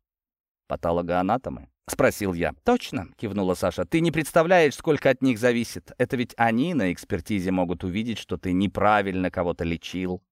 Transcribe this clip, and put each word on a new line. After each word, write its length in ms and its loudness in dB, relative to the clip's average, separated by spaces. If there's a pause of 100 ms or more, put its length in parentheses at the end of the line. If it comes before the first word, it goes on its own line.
(680)
«Патологоанатомы?» — 1000 -2 (220)
спросил 440 0
я. 180 -2 (100)
«Точно!» — 540 -2
кивнула 380 -2
Саша. 300 -2
«Ты 140 0
не 140 2
представляешь, 640 4
сколько 340 2
от 120 0
них 180 2
зависит. 580 0
Это 180 0
ведь 200 -4
они 380 2
на 180 0
экспертизе 580 -4
могут 320 0
увидеть, 360 -4
что 180 -8
ты 160 -4
неправильно 800 2
кого-то 320 -2
лечил. 680 -6